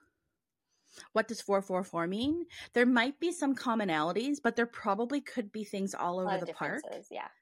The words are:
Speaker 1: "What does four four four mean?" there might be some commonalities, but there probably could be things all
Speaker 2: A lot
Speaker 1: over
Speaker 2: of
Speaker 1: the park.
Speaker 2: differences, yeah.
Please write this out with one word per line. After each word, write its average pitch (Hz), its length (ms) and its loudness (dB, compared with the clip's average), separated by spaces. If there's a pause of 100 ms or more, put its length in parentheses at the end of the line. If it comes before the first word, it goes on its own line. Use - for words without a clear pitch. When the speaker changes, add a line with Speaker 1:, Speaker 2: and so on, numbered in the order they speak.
(1160)
Speaker 1:
"What 220 140 2
does 226 120 -8
four 196 220 2
four 190 220 -2
four 170 220 -2
mean?" 277 400 -2 (280)
there 240 120 6
might 247 340 4
be 339 120 0
some 277 220 0
commonalities, 214 880 0
but 233 140 2
there 233 100 4
probably 240 540 0
could - 320 -6
be 214 120 -6
things 196 300 -2
all 175 260 -2
Speaker 2:
A 185 40 0
lot 196 100 2
Speaker 1:
over - 20 2
Speaker 2:
of 185 40 -2
Speaker 1:
the 170 60 -6
park. 165 400 -4
Speaker 2:
differences, - 240 -10
yeah. - 180 -8 (140)